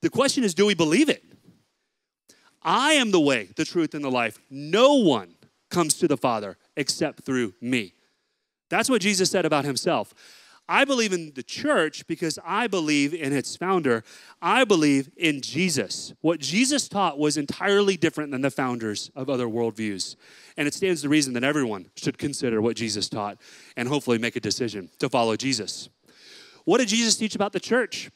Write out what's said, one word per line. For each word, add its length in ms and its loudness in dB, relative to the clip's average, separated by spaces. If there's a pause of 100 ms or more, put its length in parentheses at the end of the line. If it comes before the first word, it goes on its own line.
The 60 0
question 360 0
is, 100 0
do 100 4
we 100 4
believe 360 4
it? 140 -2 (1400)
"I 300 2
am 180 4
the 100 6
way, 360 2
the 100 0
truth, 260 -2
and 120 -8
the 60 -2
life. 280 -2 (100)
No 460 4
one 400 4 (340)
comes 260 0
to 140 0
the 80 2
Father 400 -2 (200)
except 480 -4
through 360 -2
me." 320 -4 (800)
That's 180 2
what 140 2
Jesus 280 2
said 140 0
about 220 2
himself. 480 -2 (560)
I 140 4
believe 300 0
in 200 -6
the 80 -10
church 640 -2
because 380 -4
I 220 -2
believe 480 0
in 180 -4
its 240 -4
founder. 480 0 (380)
I 220 4
believe 520 4
in 240 0
Jesus. 800 -2
What 200 0
Jesus 480 0
taught 300 0
was 200 2
entirely 580 0
different 360 -2
than 100 -4
the 80 0
founders 680 -4
of 140 -6
other 160 -2
worldviews. 720 -4 (420)
And 100 0
it 60 -6
stands 260 0
to 80 -4
reason 240 2
that 120 -2
everyone 420 -2 (100)
should 220 -4
consider 420 -2
what 160 0
Jesus 320 -4
taught 300 -6 (400)
and 100 -4
hopefully 300 0
make 180 -2
a 40 -4
decision 580 -6
to 100 -2
follow 280 2
Jesus. 520 -6 (800)
What 120 4
did 100 2
Jesus 280 2
teach 180 -4
about 200 -2
the 60 -2
church? 560 -4